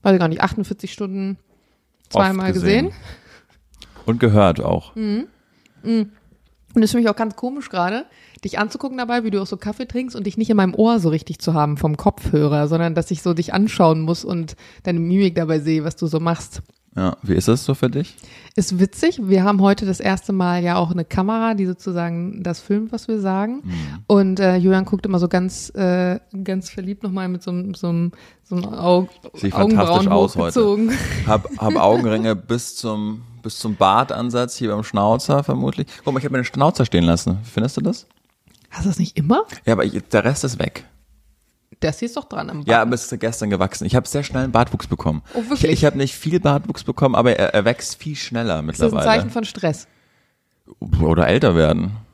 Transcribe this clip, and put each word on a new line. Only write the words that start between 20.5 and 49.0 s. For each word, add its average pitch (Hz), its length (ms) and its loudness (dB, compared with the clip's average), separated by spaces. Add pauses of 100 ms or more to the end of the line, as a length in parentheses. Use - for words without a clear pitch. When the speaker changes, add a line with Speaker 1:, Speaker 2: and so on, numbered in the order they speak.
Speaker 1:
ja 175 140 0
auch 175 140 0
eine 175 140 -2
Kamera, 226 500 0
die 196 120 0
sozusagen 175 760 -6
das 170 180 -6
filmt, 214 320 -2
was 226 160 -8
wir 220 120 -2
sagen. 202 440 -2
Speaker 2:
Mhm. 185 80 -8 (360)
Speaker 1:
Und, 190 320 4
äh, 185 160 4
Julian 190 280 4
guckt 196 220 -4
immer 185 140 0
so 175 80 2
ganz, 180 420 -2
äh, 180 480 0 (240)
ganz 190 280 -6
verliebt 196 340 -10
nochmal 185 240 -4
mit 180 160 -6
so 185 80 -8
einem, 180 220 -6
so 175 140 -6
einem, 170 240 0 (320)
so 180 120 -8
einem 180 80 -2 (100)
Au-, 180 340 2 (260)
Speaker 2:
Sieht - 200 -4
Speaker 1:
Augenbrauen 202 320 4
Speaker 2:
fantastisch 185 240 4
aus 185 260 4
heute. 170 60 0 (220)
Speaker 1:
hochgezogen. 214 280 2 (360)
Speaker 2:
Hab, 107 200 2 (100)
hab 107 180 0
Speaker 1:
<laughs> - 40 2
Speaker 2:
Augenringe 110 540 4
bis 117 400 -6
zum, 110 480 -6 (180)
bis - 200 -12
zum 107 160 -4
Bartansatz 120 800 0
hier 110 160 -4
beim 107 100 -2
Schnauzer 113 640 0
vermutlich. 135 420 -2 (180)
Guck 143 80 0
mal, 131 60 0
ich 135 60 -4
hab 139 80 -4
mir 131 60 0
den 123 60 -2
Schnauzer 139 400 2
stehen 87 200 2
lassen. 85 400 2
Wie - 60 -16
findest 117 260 -4
du 123 60 -2
das? - 260 -4 (600)
Speaker 1:
Hast 165 160 -8
du 202 40 0
das 175 100 -2
nicht - 180 -4
immer? 214 280 2 (200)
Speaker 2:
Ja, 113 100 2
aber 95 100 2
ich, 101 80 -2 (160)
der 104 160 2
Rest 135 180 0
ist 127 160 -4
weg. - 260 -6 (960)
Speaker 1:
Das 156 180 -2
hier 233 80 -6
ist 240 120 -10
doch - 80 -12
dran 156 240 -10
am 151 80 -10
Bart. 143 100 -8
Speaker 2:
Ja, 117 140 4
aber 120 120 0
es - 160 -8
ist 123 100 -10
gestern 113 280 -4
gewachsen. 95 380 -2
Ich 120 100 0
hab 127 100 0
sehr 143 160 -4
schnell 131 200 -4
einen 131 100 -4
Bartwuchs - 340 0
bekommen. - 360 -4 (100)
Speaker 1:
Oh, 233 60 -4 (100)
wirklich? 285 160 0
Speaker 2:
Ich, 160 60 2
ich 151 160 2
hab 143 80 4
nicht 135 200 -2
viel 170 240 -2
Bartwuchs 143 460 -2
bekommen, 131 300 0
aber 120 240 4
er, - 160 2
er 104 100 4
wächst - 320 -2
viel 151 200 -12
schneller 117 440 -4
Speaker 1:
Ist 78 200 -6
das 78 120 2
ein - 40 -2
Speaker 2:
mittlerweile. - 80 0 (180)